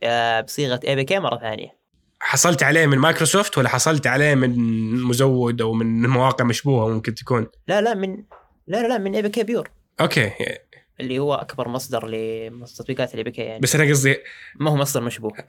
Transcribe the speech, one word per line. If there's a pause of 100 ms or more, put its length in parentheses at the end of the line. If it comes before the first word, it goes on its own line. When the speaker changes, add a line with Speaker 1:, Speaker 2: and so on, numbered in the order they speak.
Speaker 1:
آه،
بصيغة
اي
بي
كي
مرة
ثانية. (400)
Speaker 2:
حصلت
عليه
من
مايكروسوفت
ولا
حصلت
عليه
من (500)
مزود
أو
من
مواقع
مشبوهة
ممكن
تكون؟ (200)
Speaker 1:
لا،
لا،
من، (520)
لا،
لا،
لا،
من
اي
بي
كي
بيور. (300)
Speaker 2:
أوكي. (680)
Speaker 1:
اللي
هو
أكبر
مصدر
لمستطبيقات
الاي
بي
كي
يعني.
Speaker 2:
بس
أنا
قصدي (420)
Speaker 1:
ما
هو
مصدر
مشبوه. (180)